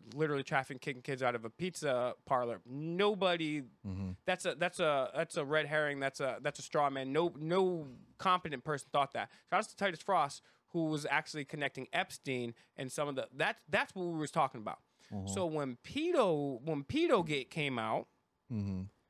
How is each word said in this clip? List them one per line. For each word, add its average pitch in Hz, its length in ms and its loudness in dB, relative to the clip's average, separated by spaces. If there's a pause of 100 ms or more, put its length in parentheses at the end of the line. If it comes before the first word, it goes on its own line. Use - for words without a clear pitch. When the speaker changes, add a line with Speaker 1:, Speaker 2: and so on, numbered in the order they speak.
(160)
Speaker 1:
literally 147 280 0
trafficking 135 600 -2
kids 131 180 -4
out 123 140 2
of 113 100 -6
a 113 40 -6
pizza 135 680 -2 (100)
parlor. 120 400 0
Nobody, 170 960 0 (260)
Speaker 2:
Mm-hmm. 95 240 -4 (140)
Speaker 1:
that's 180 200 0
a, 160 100 0
that's 175 240 -2
a, 143 360 2
that's 160 220 -2
a 147 80 -2
red 151 220 2
herring. 147 320 0
That's 135 200 -2
a, 127 220 -2
that's 147 180 -2
a - 40 -10
straw 147 260 2
man. 135 240 -4
No, 170 260 4
no 175 480 2 (300)
competent 170 460 2
person 147 280 -4
thought 143 220 2
that. 104 160 -2 (220)
Shout 180 80 4
out 220 100 -4
to - 60 -20
Titus 190 260 -2
Frost, 160 400 2 (280)
who 165 160 0
was 151 220 0
actually 147 380 -2
connecting 139 480 -6
Epstein 127 600 -2 (220)
and 131 140 -8
some 147 160 -2
of 139 80 -6
the, 117 200 -4
that, 180 220 -2 (120)
that's 233 240 0
what 180 140 -4
we 165 100 -2
was 151 140 -4
talking 135 280 2
about. 104 200 -8 (340)
Speaker 2:
Uh-huh. 95 140 -4
Speaker 1:
So 190 180 0
when 147 380 -2
Pedo, 196 800 2
when 151 200 -2
Pedogate 185 680 2
came 143 260 -2
out, 110 300 -2 (440)
Speaker 2:
Mm-hmm. 98 300 -2 (280)